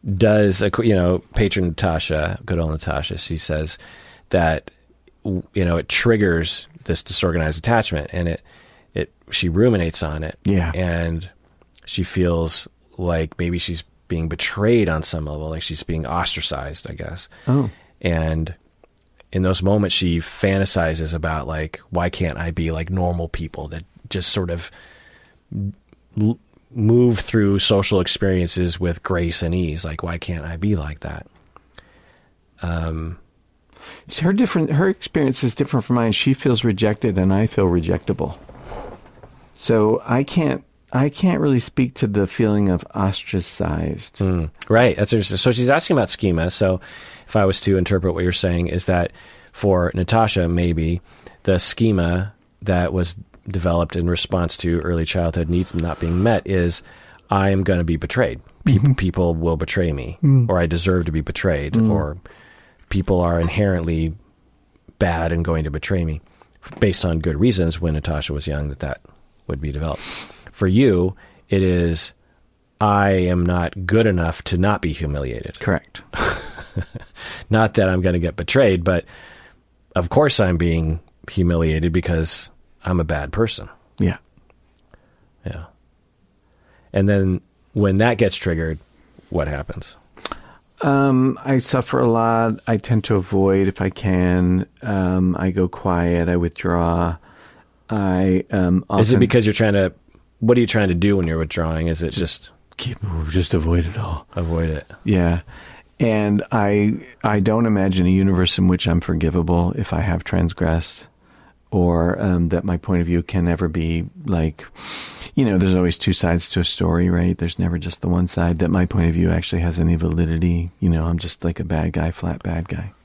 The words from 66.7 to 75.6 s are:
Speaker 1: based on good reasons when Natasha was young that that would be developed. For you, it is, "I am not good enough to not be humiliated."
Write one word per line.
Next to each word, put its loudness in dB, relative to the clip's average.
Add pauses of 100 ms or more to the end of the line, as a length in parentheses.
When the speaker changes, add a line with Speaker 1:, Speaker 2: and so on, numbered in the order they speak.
Speaker 1:
based 2
on 0
good -2
reasons 2
when -2
Natasha -4
was -6
young -4
that -10
that -8 (460)
would -8
be -6
developed. -6 (500)
For 0
you, 4 (320)
it 2
is, 0 (680)
"I 4
am 2
not -2
good 4
enough 0
to -2
not 2
be -2
humiliated." -6